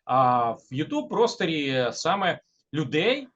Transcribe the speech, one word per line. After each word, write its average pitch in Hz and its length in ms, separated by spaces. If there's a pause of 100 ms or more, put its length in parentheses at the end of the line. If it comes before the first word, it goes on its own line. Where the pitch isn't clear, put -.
а 123 460
в - 200
YouTube-просторі, 165 960
е, 127 240
саме 175 460 (340)
людей, 165 640